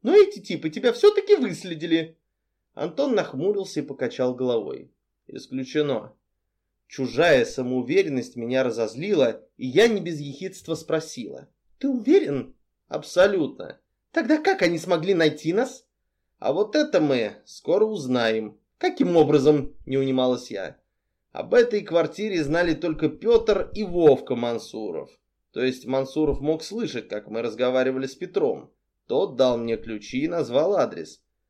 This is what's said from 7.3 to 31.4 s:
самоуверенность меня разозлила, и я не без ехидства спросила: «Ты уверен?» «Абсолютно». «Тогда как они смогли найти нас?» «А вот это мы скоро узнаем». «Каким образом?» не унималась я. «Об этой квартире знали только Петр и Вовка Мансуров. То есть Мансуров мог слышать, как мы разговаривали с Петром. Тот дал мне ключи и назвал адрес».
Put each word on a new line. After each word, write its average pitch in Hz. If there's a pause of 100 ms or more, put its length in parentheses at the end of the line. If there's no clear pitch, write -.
самоуверенность 127
меня 123
разозлила, 120 (140)
и 127
я 170
не 208
без 160
ехидства 165
спросила: 156 (300)
«Ты 277
уверен?» 240 (340)
«Абсолютно». 170 (320)
«Тогда 302
как 381
они 170
смогли 175
найти 160
нас?» 254 (520)
«А 127
вот 208
это 247
мы 123 (100)
скоро 196
узнаем». 123 (180)
«Каким 180
образом?» 147 (120)
не 131
унималась 127
я. 95 (540)
«Об -
этой 233
квартире 170
знали 165
только 156
Петр 220
и 208
Вовка 156
Мансуров. 110 (420)
То 120
есть 127
Мансуров 135
мог 156
слышать, 196
как 104
мы 110
разговаривали 127
с 135
Петром. 135 (360)
Тот 139
дал 127
мне 117
ключи 113
и 165
назвал 160
адрес». 101 (280)